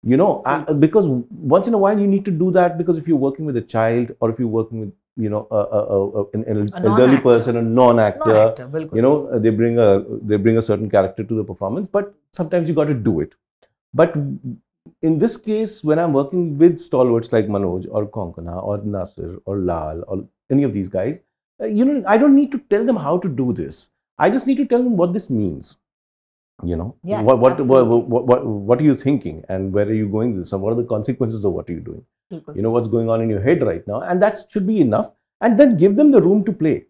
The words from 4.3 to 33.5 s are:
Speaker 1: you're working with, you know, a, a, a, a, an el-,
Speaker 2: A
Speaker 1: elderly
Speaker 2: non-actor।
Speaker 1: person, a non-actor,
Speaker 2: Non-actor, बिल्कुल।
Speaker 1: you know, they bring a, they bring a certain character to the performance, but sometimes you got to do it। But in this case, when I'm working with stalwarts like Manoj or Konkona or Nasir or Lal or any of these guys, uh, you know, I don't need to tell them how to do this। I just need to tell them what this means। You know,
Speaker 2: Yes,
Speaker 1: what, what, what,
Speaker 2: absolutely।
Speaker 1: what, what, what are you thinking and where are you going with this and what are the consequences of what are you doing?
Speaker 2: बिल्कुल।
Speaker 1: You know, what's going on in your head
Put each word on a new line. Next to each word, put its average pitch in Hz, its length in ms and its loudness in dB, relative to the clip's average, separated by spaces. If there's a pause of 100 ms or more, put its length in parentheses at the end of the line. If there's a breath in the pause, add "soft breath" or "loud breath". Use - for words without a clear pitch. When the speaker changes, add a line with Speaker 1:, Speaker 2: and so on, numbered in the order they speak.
Speaker 1:
you're 117 160 -2
working 113 260 -4
with, 101 100 -10 (260)
you 110 120 -2
know, 104 220 -6
a, 113 40 -4
a, 104 240 0
a, 101 420 -2
a, 101 40 -4 (100)
an 110 120 -4
el-, 110 120 -2
Speaker 2:
A 104 300 -2
Speaker 1:
elderly 123 180 4
Speaker 2:
non-actor। 131 160 4
Speaker 1:
person, 117 340 4
a 117 40 -2
non-actor, 113 720 4
Speaker 2:
Non-actor, 113 420 4
बिल्कुल। 156 240 -4
Speaker 1:
you - 20 2
know, 135 380 0
they 110 100 2
bring 117 300 0
a, 101 240 4 (180)
they 104 160 -2
bring 113 200 2
a 113 40 2
certain 107 280 -2
character 98 340 0
to 110 100 -6
the 110 100 -4
performance, 104 440 -8
but 202 260 -4 (180)
sometimes 170 380 -4
you 160 60 0
got 151 180 0
to 127 60 -4 (100)
do 85 120 0
it। - 140 -8 (600)
But 165 180 2 (880)
in 160 180 0
this 226 180 0
case, 214 460 -6
when 151 140 0
I'm 165 160 0
working 151 340 -2 (120)
with 165 200 4
stalwarts 120 540 0
like 110 140 0
Manoj 98 420 -4
or 107 160 -4
Konkona 87 580 -10
or 104 200 -4
Nasir 90 640 -8
or 101 120 -6
Lal 82 500 -4
or 95 160 -8 (280)
any 139 120 2
of 123 100 -2
these 98 160 -6
guys, 110 320 -6 (380)
uh, 226 60 -8
you 220 200 0
know, 277 200 -2
I 202 120 2
don't 277 180 6
need 285 160 2
to 269 80 -6 (160)
tell 226 100 0
them 247 100 0
how 156 220 -2
to 185 100 -4
do 127 260 -2
this। 76 360 -10 (300)
I 156 100 4
just 254 160 -2
need 262 120 0
to 285 80 -2
tell 240 180 0
them 240 140 0
what 175 160 0
this 196 160 -6
means। 104 480 -6 (840)
You 87 120 -4
know, 87 280 -8
Speaker 2:
Yes, 180 220 -2
Speaker 1:
what, 127 140 8
what, - 20 2
what, 131 200 4
Speaker 2:
absolutely। 123 380 6 (140)
Speaker 1:
what, 123 140 0
what, 127 180 4
what 107 360 0
are - 20 0
you 147 100 4
thinking 113 560 -4
and 95 240 -4
where 101 140 0
are 110 60 -2
you 107 140 -2
going 107 260 -2
with 92 80 -6
this 85 120 -10
and 95 80 -4
what 107 120 -2
are - 20 -2
the 120 80 -2
consequences 110 600 -4
of 95 100 0
what 85 140 -8
are 87 60 -8
you 80 60 -10
doing? - 220 -14 (300)
Speaker 2:
बिल्कुल। 151 240 -16
Speaker 1:
You 98 60 -6
know, 110 80 0
what's 113 180 0
going 113 220 -2
on 113 120 0
in 113 100 -2
your 101 100 -2
head 139 220 2